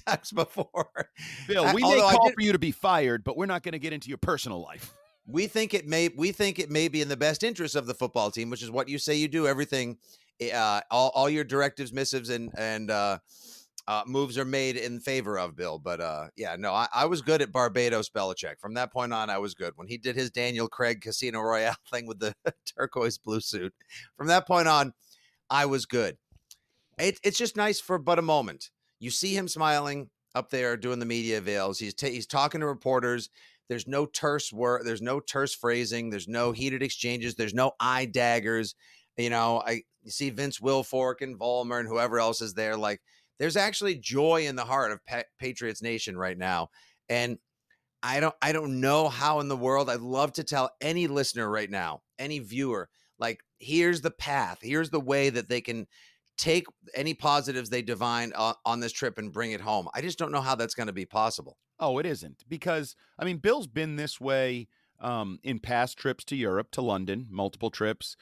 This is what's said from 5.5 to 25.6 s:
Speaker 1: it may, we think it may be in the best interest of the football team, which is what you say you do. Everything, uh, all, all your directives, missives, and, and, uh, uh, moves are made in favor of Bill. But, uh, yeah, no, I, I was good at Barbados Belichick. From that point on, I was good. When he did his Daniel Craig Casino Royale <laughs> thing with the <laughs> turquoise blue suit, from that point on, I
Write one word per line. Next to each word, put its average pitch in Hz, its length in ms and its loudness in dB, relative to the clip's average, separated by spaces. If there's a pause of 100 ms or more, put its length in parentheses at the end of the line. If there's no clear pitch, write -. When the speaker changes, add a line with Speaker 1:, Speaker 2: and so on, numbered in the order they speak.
Speaker 1:
it 180 140 0
may, 165 220 4
we 165 240 0
think 196 260 0
it 156 120 -4
may 156 180 2
be 151 120 0
in 143 80 0
the 139 80 0
best 147 260 2
interest 175 340 -2
of 131 100 0
the 120 80 -4
football 110 360 0
team, 117 200 -6
which 120 120 -8
is 117 80 -10
what 127 200 -2
you 143 80 -4
say 151 160 0
you 151 140 2
do. 156 180 2
Everything, 135 500 0 (580)
uh, 107 360 2
all, 127 240 6
all 139 160 4
your 151 140 0
directives, 139 500 0
missives, 131 340 -2
and, 117 300 -4
and, 110 320 -4
uh, 101 280 2 (680)
uh, 107 180 0
moves 131 300 0
are 135 80 0
made 131 320 0
in 120 240 -6
favor 110 380 -2
of 87 180 -4
Bill. 82 220 -6
But, 82 240 -6
uh, 78 340 -6
yeah, 90 220 -6
no, 98 160 -2
I, 113 200 2
I 131 120 4
was 165 160 0
good 156 180 2
at 113 120 0
Barbados 120 580 2
Belichick. 92 500 -4
From 107 140 -12
that 123 180 -4
point 120 220 -2
on, 110 160 -2
I 98 80 -2
was 101 160 -6
good. 85 220 -6
When 90 120 -14
he 120 80 -8
did 117 180 -4
his 127 160 -2
Daniel 120 380 -2
Craig 117 320 0
Casino 113 400 -4
Royale 110 420 2
<laughs> - 80 -20
thing 120 160 -4
with 110 140 -10
the 107 140 -2 (100)
<laughs> 165 100 -2 (240)
turquoise 120 400 0
blue 110 220 -2
suit, 95 340 -6 (420)
from 143 100 -6
that 180 200 4
point 170 220 4
on, 143 240 4 (560)
I 143 180 4